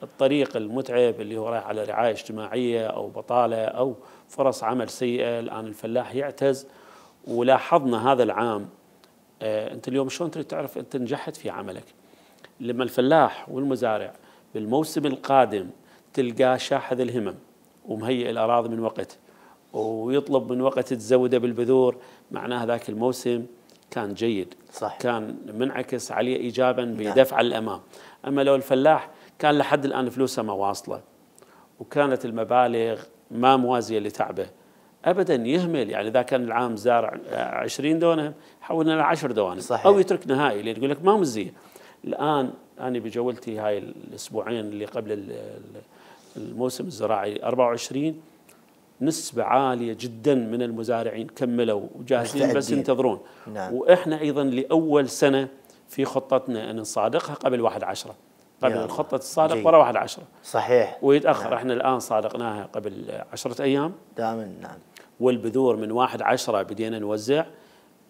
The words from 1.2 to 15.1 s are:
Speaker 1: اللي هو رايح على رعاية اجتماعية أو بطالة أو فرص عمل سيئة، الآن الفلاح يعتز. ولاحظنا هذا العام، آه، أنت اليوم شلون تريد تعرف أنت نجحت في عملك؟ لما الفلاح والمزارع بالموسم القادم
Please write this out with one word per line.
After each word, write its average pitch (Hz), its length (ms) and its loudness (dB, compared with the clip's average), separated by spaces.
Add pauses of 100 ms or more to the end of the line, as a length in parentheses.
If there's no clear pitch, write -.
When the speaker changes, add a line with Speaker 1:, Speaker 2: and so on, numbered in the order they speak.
Speaker 1:
اللي 107 160 -8
هو 110 120 -4
رايح 110 180 -4
على 107 160 -4
رعاية 107 280 0
اجتماعية 110 760 -4
أو 104 200 -6
بطالة 113 580 0
أو 123 300 -2 (340)
فرص 135 340 0
عمل 113 260 -2
سيئة، 120 500 -2
الآن 110 260 -8
الفلاح 117 500 -6
يعتز. 139 520 -2 (600)
ولاحظنا 123 840 2
هذا 123 120 6
العام، 104 460 -2 (720)
آه، 107 320 -4
أنت - 140 -14
اليوم 131 220 0
شلون 165 220 -6
تريد 156 140 -8
تعرف 156 320 -8
أنت - 180 -8
نجحت 131 400 -4
في - 140 -10
عملك؟ 92 360 -10 (720)
لما 120 240 -4
الفلاح 131 640 4
والمزارع 120 640 -2 (400)
بالموسم 135 520 -2
القادم 123 640 2 (440)